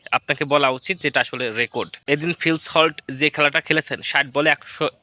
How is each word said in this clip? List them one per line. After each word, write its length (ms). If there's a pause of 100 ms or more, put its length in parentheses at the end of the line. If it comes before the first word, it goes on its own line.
(120)
আপনাকে 320
বলা 240
উচিত, 320
যেটা 200
আসলে 320
রেকর্ড। 440 (100)
এদিন 260
ফিল 240
সল্ট 520
যে 220
খেলাটা 300
খেলেছেন, 420
ষাট 300
বলে 180
একশো 380 (140)